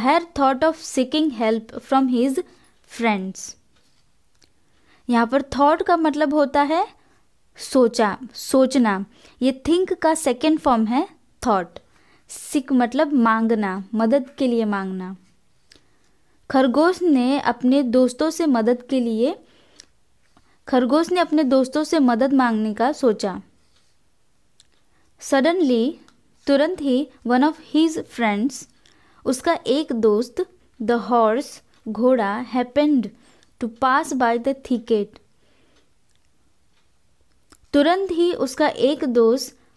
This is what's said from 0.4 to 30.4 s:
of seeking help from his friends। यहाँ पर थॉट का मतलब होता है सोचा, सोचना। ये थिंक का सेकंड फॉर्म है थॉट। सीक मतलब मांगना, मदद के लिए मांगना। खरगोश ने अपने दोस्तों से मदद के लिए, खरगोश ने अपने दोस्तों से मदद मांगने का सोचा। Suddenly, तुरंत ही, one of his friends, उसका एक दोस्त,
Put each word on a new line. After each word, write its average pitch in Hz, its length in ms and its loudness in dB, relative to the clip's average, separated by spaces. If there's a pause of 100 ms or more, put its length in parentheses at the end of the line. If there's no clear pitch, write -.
of - 20 -8
seeking 262 640 -2
help 220 400 -2
from 269 300 2
his 262 300 0 (600)
friends। 202 560 -4 (1500)
यहाँ 233 180 2
पर 269 140 0
थॉट 285 420 2
का 349 140 2
मतलब 302 360 0
होता 285 280 2
है 320 260 0 (720)
सोचा, 233 600 0 (160)
सोचना। 254 720 0 (360)
ये 262 260 -2
थिंक 359 260 0
का 320 200 0
सेकंड 302 460 0
फॉर्म 233 260 2
है 262 220 0 (400)
थॉट। 190 200 0 (600)
सीक - 460 -6
मतलब 262 400 0
मांगना, 220 680 0 (120)
मदद 226 340 0
के - 180 -4
लिए 233 180 0
मांगना। 190 500 -6 (1400)
खरगोश 277 500 2
ने 277 380 2
अपने 254 440 0
दोस्तों 254 460 0
से 330 160 -4
मदद 240 440 0
के 262 100 0
लिए, 233 440 -2 (1200)
खरगोश 269 440 0
ने 359 80 0
अपने 320 240 2
दोस्तों 262 400 0
से 320 160 0
मदद 254 340 2
मांगने 220 400 0
का 233 180 -2
सोचा। 214 500 -2 (1800)
Suddenly, 277 720 0 (540)
तुरंत 302 340 0
ही, 277 280 -2 (180)
one 262 260 2
of - 220 -8
his 320 300 0
friends, 220 640 -4 (560)
उसका 269 420 -2
एक 285 260 -2
दोस्त, 220 520 0 (360)